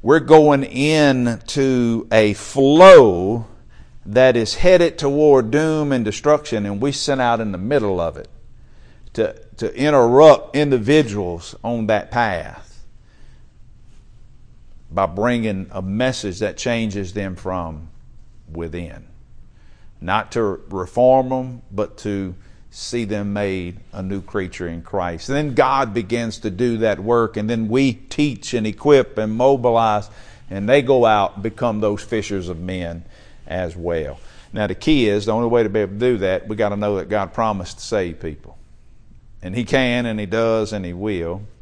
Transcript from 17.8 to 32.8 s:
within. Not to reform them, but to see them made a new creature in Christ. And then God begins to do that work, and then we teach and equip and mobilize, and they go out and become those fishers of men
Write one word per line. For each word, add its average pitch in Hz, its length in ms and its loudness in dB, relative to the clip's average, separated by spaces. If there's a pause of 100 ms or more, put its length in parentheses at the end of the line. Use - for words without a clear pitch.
within. 82 540 -12 (920)
Not 98 320 -4
to 117 100 -2
reform 123 880 0
them, 127 320 -8 (100)
but 101 260 -6
to 98 380 -8 (340)
see - 360 -8
them 101 260 -6
made 95 420 -6 (200)
a 101 80 -10
new 95 180 -6
creature 92 480 -8
in 82 140 -10
Christ. 87 480 -6
And 139 60 -2
then 147 180 -4
God 135 400 0
begins 117 460 -6
to 107 100 -6
do 113 280 -4
that 107 220 0
work, 113 380 0
and 107 100 -4
then 113 200 -4
we 131 260 0
teach - 580 -6
and 110 140 -2
equip 135 500 2
and 107 160 -2
mobilize, 117 800 0 (400)
and 98 180 -6
they 139 140 4
go 127 240 4
out 104 280 2
and 98 80 -12
become 110 380 -4
those 104 220 -2
fishers 98 480 -6
of 82 100 -10
men 87 420 -8 (440)